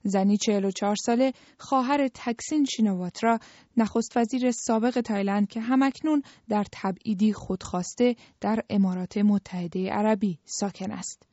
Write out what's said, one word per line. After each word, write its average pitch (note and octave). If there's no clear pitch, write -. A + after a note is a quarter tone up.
زنی G3+
چهل G3+
و G3
چهار G3+
ساله، B3+
خواهر C4+
تکسین C#4
شیناواترا، A3
نخست A3+
وزیر B3
سابق A#3+
تایلند G3+
که A3+
همکنون C4+
در G#3
تبعیدی G3+
خودخواسته G3
در G#3+
امارات F#3
متحدهٔ F#3
عربی G#3
ساکن -
است. -